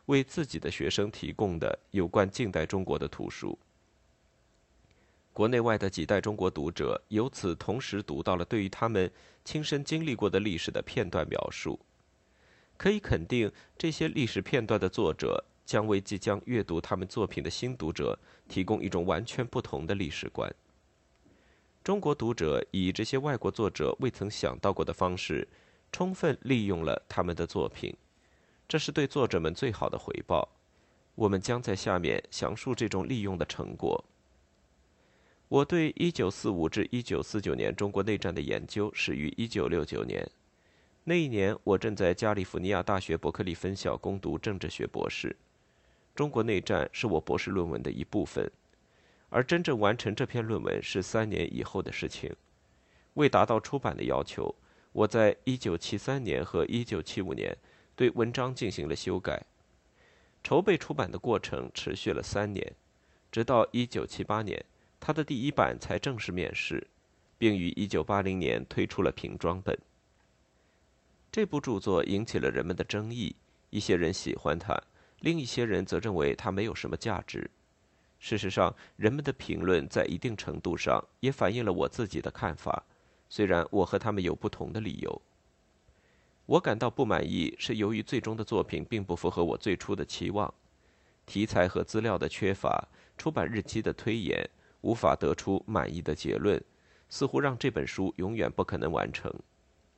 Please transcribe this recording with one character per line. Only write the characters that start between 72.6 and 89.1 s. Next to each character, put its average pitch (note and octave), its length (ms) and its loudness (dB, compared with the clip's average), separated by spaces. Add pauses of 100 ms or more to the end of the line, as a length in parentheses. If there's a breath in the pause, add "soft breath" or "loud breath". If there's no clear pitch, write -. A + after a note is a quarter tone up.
们 F2+ 120 -2
的 - 80 0
争 G#2+ 280 -4
议， A2+ 220 -6 (360 soft breath)
一 G#2 100 -2
些 G2+ 160 4
人 E2+ 160 4
喜 - 240 -4
欢 D2 200 0
它， G2 240 -2 (380 soft breath)
另 E3 220 0
一 C3+ 40 -4
些 A#2+ 200 -2
人 F#2+ 200 0
则 F2+ 140 -2
认 G#2 160 -2
为 D2 220 2
它 G2 160 -4
没 G2 100 0
有 A2+ 100 -2
什 - 160 -8
么 - 80 -4
价 G2 300 -4
值。 - 240 -8 (680 soft breath)
事 - 180 -2
实 G2 100 -2
上， F#2+ 260 2 (220 loud breath)
人 G#2+ 160 4
们 D3 100 -4
的 C#3+ 100 -2
评 - 280 -4
论 F2 260 4
在 - 200 0
一 D#2 100 -4
定 A2+ 180 -4
程 D#2 240 -6
度 E2+ 160 -2
上 B1+ 300 2 (160)
也 B2+ 100 2
反 G#2+ 240 2
映 B2 80 -2
了 G#2+ 80 0
我 F2 160 2
自 A2+ 220 -2
己 - 140 -6
的 - 80 -4
看 - 260 -4
法， - 260 -4 (460 soft breath)
虽 - 160 0
然 F2 260 4
我 G2 140 4
和 G2 140 0
他 A2 120 -2
们 G#2 120 0
有 E2+ 120 2
不 - 140 -4
同 - 240 -6
的 G#2 80 -4
理 D2+ 220 -6
由。 G1+ 180 -6 (1300 soft breath)
我 D3+ 140 6
感 A2+ 180 0
到 B2 100 2
不 B2+ 160 2
满 G2+ 240 2
意， F2+ 300 0
是 - 180 -4
由 G#2+ 160 0
于 G#2+ 100 -2
最 C3+ 160 -2
终 A2 160 -4
的 A2 80 -6
作 G#2 200 0
品 D2+ 200 -2
并 G2+ 220 -4
不 F2+ 100 -2